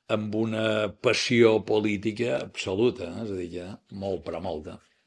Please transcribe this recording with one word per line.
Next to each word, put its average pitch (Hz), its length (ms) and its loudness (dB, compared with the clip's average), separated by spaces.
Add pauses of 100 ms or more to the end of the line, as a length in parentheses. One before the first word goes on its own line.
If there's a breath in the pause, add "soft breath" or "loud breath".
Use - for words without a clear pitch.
(100)
amb 107 240 -2
una 110 320 0 (240)
passió 113 720 4
política 107 760 0
absoluta, 98 760 -2
eh? 110 100 -8
És 107 60 -8
a 95 80 -4
dir, 87 160 -6
que 92 480 -12
molt, 92 240 -4
però 82 160 -6
molta. 82 380 -8 (260)